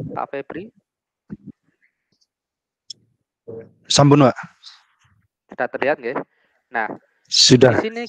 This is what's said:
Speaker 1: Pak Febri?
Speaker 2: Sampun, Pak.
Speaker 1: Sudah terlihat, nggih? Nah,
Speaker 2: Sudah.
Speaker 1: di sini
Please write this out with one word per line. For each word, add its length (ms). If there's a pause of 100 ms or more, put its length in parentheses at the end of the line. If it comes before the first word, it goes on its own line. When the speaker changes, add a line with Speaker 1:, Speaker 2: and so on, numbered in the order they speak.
(120)
Speaker 1:
Pak 160
Febri? 400 (3250)
Speaker 2:
Sampun, 400
Pak. 80 (1120)
Speaker 1:
Sudah 240
terlihat, 320
nggih? 160 (480)
Nah, 240 (400)
Speaker 2:
Sudah. 480
Speaker 1:
di 80
sini 220